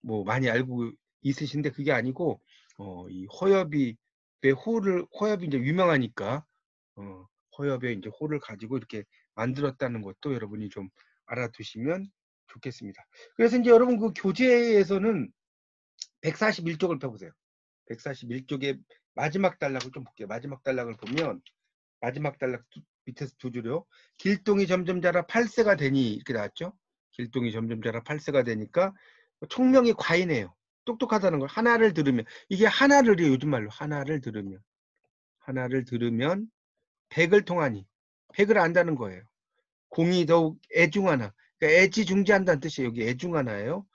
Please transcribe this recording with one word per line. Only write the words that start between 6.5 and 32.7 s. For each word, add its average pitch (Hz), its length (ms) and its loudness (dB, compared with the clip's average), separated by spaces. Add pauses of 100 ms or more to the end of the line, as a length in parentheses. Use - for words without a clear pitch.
어, 98 320 -18 (300)
허엽의 127 400 -4
이제 98 120 -12 (100)
호를 151 200 -6
가지고 113 380 -10
이렇게 113 260 -10 (320)
만들었다는 127 640 -4
것도 101 320 -8
여러분이 107 360 -8
좀 98 200 -14 (380)
알아두시면 123 800 -6 (400)
좋겠습니다. 117 540 -14 (340)
그래서 226 220 4
이제 240 120 2
여러분 240 300 8
그 220 160 -2
교재에서는 208 1160 2 (920)
백사십일 165 560 -2
쪽을 170 220 -2
펴보세요. 104 320 -12 (560)
백사십일 127 600 -12
쪽의 139 320 -6 (360)
마지막 175 440 -2
단락을 131 320 -6
좀 135 120 -14
볼게요. 113 240 -16
마지막 123 360 -12
단락을 123 340 -4
보면 117 440 -6 (600)
마지막 135 380 -6
단락 127 300 -6
두-, - 120 -20 (240)
밑에서 131 320 -12
두 127 140 -10
줄이요. 120 340 -8 (320)
"길동이 196 500 0
점점 180 340 -2
자라 175 240 0
팔 233 220 0
세가 214 280 2
되니." 135 380 0
이렇게 - 200 -8
나왔죠. 113 400 -8 (380)
"길동이 120 400 -6
점점 113 300 -6
자라 113 220 -6
팔 151 160 -8
세가 139 240 0
되니까." 117 500 -2 (560)
총명이 254 440 4
과인해요. 165 600 0 (320)
똑똑하다는 214 540 0
걸 135 100 -4
하나를 226 440 4
들으면, 139 320 2 (240)
이게 196 160 4
하나를이요, 226 640 6